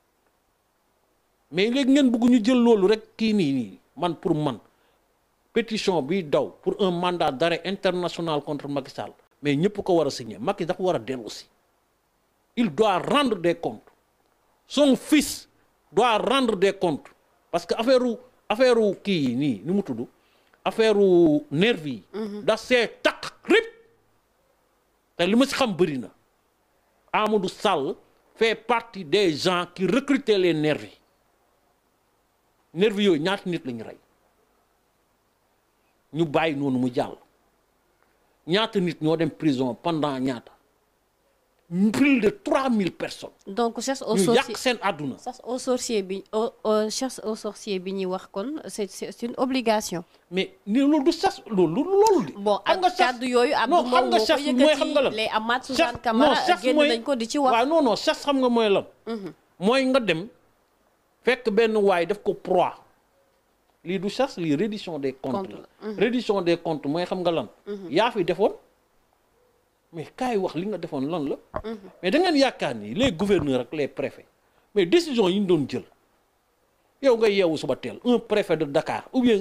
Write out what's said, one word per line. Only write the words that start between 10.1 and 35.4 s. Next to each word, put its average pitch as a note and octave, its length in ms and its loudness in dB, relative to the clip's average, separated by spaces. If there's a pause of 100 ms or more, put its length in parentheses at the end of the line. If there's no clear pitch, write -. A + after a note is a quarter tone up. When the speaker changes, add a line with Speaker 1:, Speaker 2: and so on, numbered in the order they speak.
Speaker 1:
signer. - 280 -10
Macky E3+ 280 -4
dafa F3+ 160 -6
war F3+ 140 0
a - 20 -4
dellu A2+ 320 -10
si. - 160 -16 (1120)
Il A#3 180 0
doit G3 240 2
rendre A3 380 0
des E3+ 180 0
comptes. A#2+ 340 -10 (760)
Son C#4 300 2
fils - 520 0 (420)
doit G#3+ 280 2
rendre B3 380 0
des F#3+ 180 2
comptes. D#3+ 340 -2 (420)
Parce F3 140 -2
que - 100 -4
affaire B3 300 4
u, A3+ 120 -2 (340)
affaire B3 260 4
u G#3+ 260 4
kii D#3 280 0
yi A#2 60 -2
nii, B2+ 280 -2
nu E3 80 -2
mu G3 100 2
tudd? A#2 220 -6 (580)
Affaire G#3+ 360 2
u F3 520 6
nervi D#3+ 440 0
yi. G2 180 -14
Speaker 2:
Mhm. G#3 320 -10
Speaker 1:
Da A3 140 0
see A#3+ 280 0 (160)
takk - 300 -2 (160)
rip. A4+ 180 4 (1500)
Te E3+ 100 0
li G3+ 100 2
ma C4 100 6
si - 100 -4
xam A#3+ 180 0
bëri D#3 300 0
na. - 60 -18 (1000)
Amadou G#3 360 0
Sall F3+ 480 -2 (400)
fait A3 180 0
partie A3 500 -4
des F3+ 300 2
gens F3 400 0
qui F#3 120 -4
recrutaient A3 520 0
les F3 160 2
nervis. D3+ 420 -2 (1800)
Nervis G3+ 320 0
yooyu E3+ 160 4
ñaata F#3+ 300 -4
nit E3 160 -4
lañu A#2 160 -10
rey? - 160 -16 (2250)